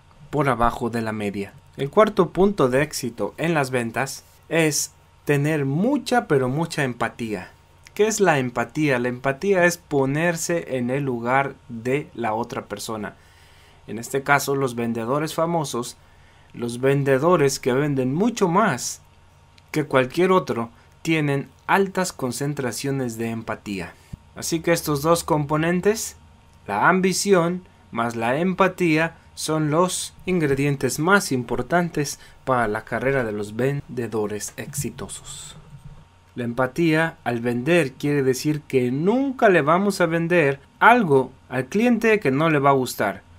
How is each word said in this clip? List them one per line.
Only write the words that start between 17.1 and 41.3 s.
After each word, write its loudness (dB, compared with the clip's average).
que 0
venden 0
mucho 0
más -2
que -2
cualquier 2
otro, 0
tienen 0
altas 0
concentraciones -4
de -4
empatía. -8
Así -4
que 0
estos -2
dos 2
componentes, 0
la 4
ambición 2
más -2
la 0
empatía, 2
son -2
los 0
ingredientes 0
más 2
importantes -2
para 2
la -4
carrera -2
de -4
los -8
vendedores -4
exitosos. -12
La -8
empatía 0
al -2
vender 0
quiere 0
decir 0
que 0
nunca 2
le 6
vamos 2
a 4
vender 2
algo 6